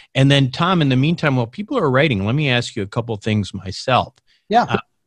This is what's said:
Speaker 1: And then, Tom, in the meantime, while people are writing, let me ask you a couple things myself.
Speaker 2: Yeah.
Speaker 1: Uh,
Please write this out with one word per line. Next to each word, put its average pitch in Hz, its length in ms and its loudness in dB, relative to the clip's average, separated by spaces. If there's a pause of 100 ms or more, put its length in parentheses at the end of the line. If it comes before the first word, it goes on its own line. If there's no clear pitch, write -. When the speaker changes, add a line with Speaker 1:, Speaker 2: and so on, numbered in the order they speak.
(140)
Speaker 1:
And 139 160 4
then, 139 200 4
Tom, 170 320 0
in 139 60 2
the 127 80 2
meantime, 147 400 0
while 120 100 0
people 208 320 -8
are 156 120 0
writing, 127 360 0
let 117 80 -2
me 147 160 -2
ask 120 260 -2
you 104 60 -4
a 95 60 -6
couple 117 280 -6
things 107 380 -2
myself. 98 600 -4 (340)
Speaker 2:
Yeah. 220 200 4
Speaker 1:
Uh, 113 100 -2 (280)